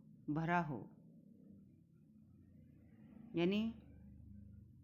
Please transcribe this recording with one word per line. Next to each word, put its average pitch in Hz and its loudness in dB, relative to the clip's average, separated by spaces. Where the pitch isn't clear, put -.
भरा 165 6
हो।" 151 0
यानी 208 4